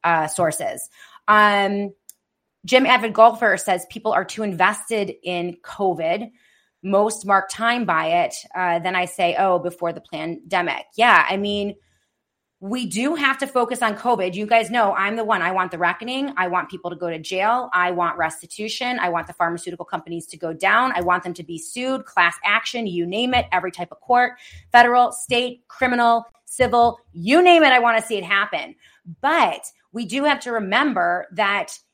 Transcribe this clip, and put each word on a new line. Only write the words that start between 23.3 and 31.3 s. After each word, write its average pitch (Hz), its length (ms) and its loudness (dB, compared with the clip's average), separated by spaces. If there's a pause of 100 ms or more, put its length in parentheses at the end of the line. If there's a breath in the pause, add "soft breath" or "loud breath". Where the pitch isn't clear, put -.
it, 247 160 0
every 180 200 -2
type 175 200 -10
of - 80 -20
court, 247 400 0 (320 loud breath)
federal, 240 400 6
state, 247 560 -4
criminal, 240 580 0 (200)
civil, 240 540 2 (120)
you 233 320 4
name 349 200 8
it. 269 100 6
I 247 60 6
wanna 233 220 2
see 220 160 -6
it 190 60 -6
happen. 190 520 -4 (460 soft breath)
But 269 420 0 (280)
we 233 140 -8
do 240 180 -4
have 285 180 2
to 247 100 -8
remember 196 840 0